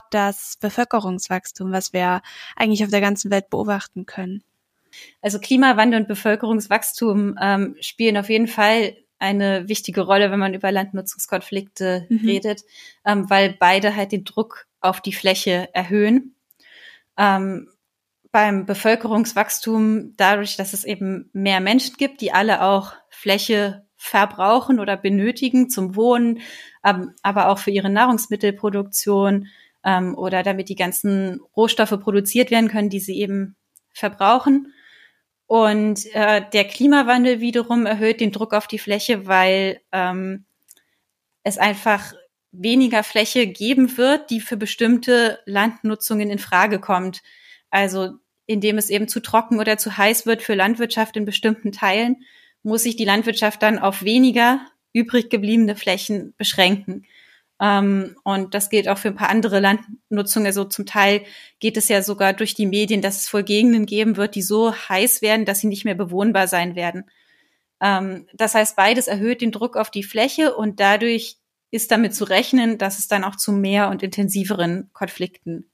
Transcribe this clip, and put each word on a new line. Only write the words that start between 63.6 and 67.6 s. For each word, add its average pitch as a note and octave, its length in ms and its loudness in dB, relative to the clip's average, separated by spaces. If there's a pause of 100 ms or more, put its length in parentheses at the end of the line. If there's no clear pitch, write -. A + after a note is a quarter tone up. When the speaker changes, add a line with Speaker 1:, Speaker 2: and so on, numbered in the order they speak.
Speaker 2:
geben G#3 320 0
wird, G#3 160 -2
die G3 80 -6
so A3 320 2
heiß G3+ 480 0
werden, G#3+ 240 2
dass G3 140 -2
sie G#3+ 80 0
nicht G3+ 180 -4
mehr G3+ 100 -2
bewohnbar F#3+ 520 0
sein F3+ 280 -2
werden. F3 300 -6 (760)